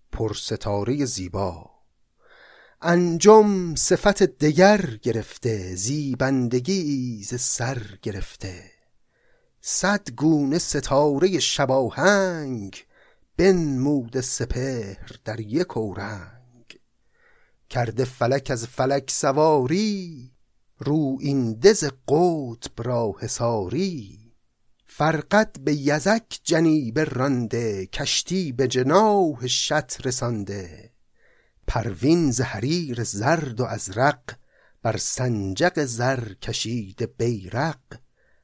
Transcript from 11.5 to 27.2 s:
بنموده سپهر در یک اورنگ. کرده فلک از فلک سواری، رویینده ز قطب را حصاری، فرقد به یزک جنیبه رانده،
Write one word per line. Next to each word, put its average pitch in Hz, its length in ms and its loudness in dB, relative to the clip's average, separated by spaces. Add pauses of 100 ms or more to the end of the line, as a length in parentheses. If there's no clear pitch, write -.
بنموده 143 840 2
سپهر 123 880 -6 (140)
در 107 160 -8
یک 120 360 -2
اورنگ. 101 1000 -10 (920)
کرده 117 340 -2
فلک 127 460 -2
از 113 160 -4
فلک 135 440 -2
سواری، 156 1200 0 (460)
رویینده 139 960 2
ز 202 120 2
قطب 147 1000 0
را 117 380 -2
حصاری، 113 1120 -4 (540)
فرقد 160 800 0
به 147 100 2
یزک 151 680 0
جنیبه 156 600 2
رانده، 117 840 -2